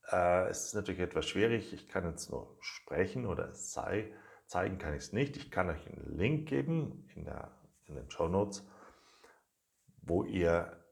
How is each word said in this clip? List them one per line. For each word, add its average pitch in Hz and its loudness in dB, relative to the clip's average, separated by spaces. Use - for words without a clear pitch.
Äh, 90 6
es - -4
ist - -6
natürlich 95 -2
etwas 85 0
schwierig, 110 2
ich - -14
kann 90 -2
jetzt - -6
nur - -8
sprechen - 0
oder 90 -2
es - -12
sei, 104 -2
zeigen 92 0
kann 78 -4
ich 71 -6
es - -10
nicht. 139 0
Ich - -12
kann 92 0
euch 78 -6
einen - -8
Link 147 2
geben 139 -2
in 82 -10
der, - -10
in 76 -12
den 64 -10
Shownotes, 98 2
wo 85 2
ihr 85 2